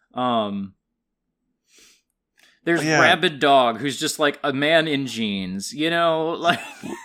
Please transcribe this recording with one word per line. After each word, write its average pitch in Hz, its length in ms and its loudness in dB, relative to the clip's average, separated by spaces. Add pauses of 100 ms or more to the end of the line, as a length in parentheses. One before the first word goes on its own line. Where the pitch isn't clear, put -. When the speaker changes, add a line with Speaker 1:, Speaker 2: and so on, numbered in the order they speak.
(140)
Speaker 1:
Um, 104 600 -4 (1900)
there's 165 200 0
Speaker 2:
Yeah. 151 140 2
Speaker 1:
Rabid 160 400 2
Dog, 127 400 4
who's 127 200 -4
just, 151 200 -4
like, 147 240 0
a 143 100 -2
man 156 340 2
in 139 200 -2
jeans, 98 680 -6
you 151 160 -2
know? 165 400 0
<laughs> 160 100 -6
Like 170 200 0 (460)